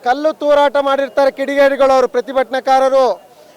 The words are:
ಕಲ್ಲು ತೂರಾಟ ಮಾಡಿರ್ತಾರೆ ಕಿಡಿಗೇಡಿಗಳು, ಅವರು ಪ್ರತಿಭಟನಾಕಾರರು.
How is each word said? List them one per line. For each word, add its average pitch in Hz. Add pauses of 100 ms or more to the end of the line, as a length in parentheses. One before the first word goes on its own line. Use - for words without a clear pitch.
ಕಲ್ಲು 285
ತೂರಾಟ 285
ಮಾಡಿರ್ತಾರೆ 269
ಕಿಡಿಗೇಡಿಗಳು, 269
ಅವರು 254
ಪ್ರತಿಭಟನಾಕಾರರು. 262 (260)